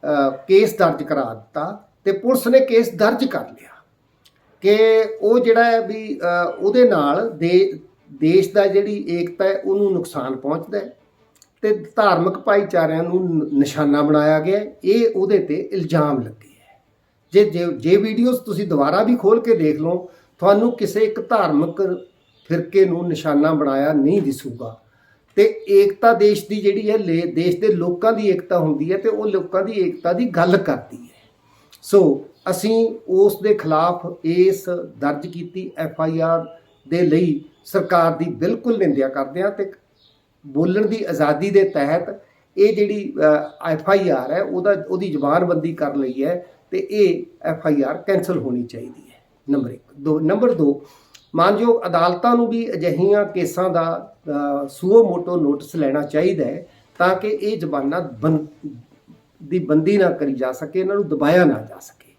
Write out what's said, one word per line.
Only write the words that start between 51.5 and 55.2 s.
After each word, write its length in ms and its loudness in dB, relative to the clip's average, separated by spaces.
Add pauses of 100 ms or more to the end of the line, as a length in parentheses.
ਅਦਾਲਤਾਂ 500 2
ਨੂੰ 120 2
ਵੀ 260 -4
ਅਜਿਹੀਆਂ 520 0
ਕੇਸਾਂ 440 -2
ਦਾ, 460 -4 (120)
ਅ, 400 -4
ਸੂਓ 420 4
ਮੋਟੋ 280 -4